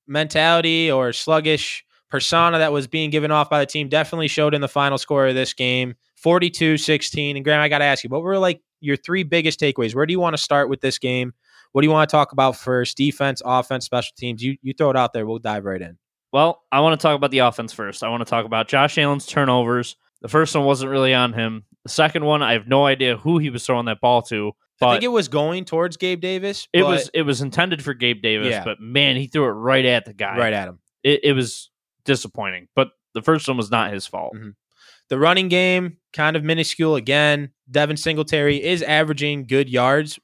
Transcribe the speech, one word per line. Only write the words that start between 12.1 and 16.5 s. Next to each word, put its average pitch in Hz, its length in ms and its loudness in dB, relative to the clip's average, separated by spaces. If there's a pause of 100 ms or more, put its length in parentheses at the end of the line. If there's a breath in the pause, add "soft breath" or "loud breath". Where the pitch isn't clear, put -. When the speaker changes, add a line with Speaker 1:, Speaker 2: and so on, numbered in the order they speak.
Speaker 1:
about 135 240 2
first? 123 420 -2
Defense, 139 480 -2
offense, 127 400 -2
special 123 320 -4
teams? 120 240 -10
You, 135 220 -4
you 131 100 -8
throw 147 160 0
it 131 80 0
out 123 160 0
there. 110 140 -4
We'll 113 100 -6
dive 107 280 -6
right 95 160 -6
in. 85 180 -16 (340)
Speaker 2:
Well, 160 380 2